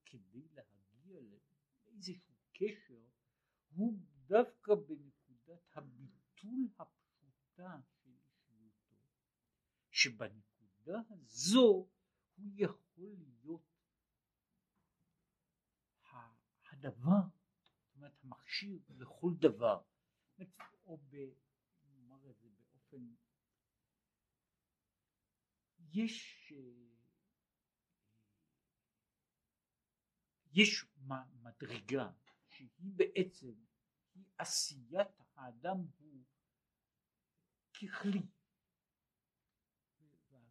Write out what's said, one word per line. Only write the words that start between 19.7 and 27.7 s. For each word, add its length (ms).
או 120
ב-, 360
נאמר 460
את 80
זה 100
באופן, 640
יש, 640
אה, 340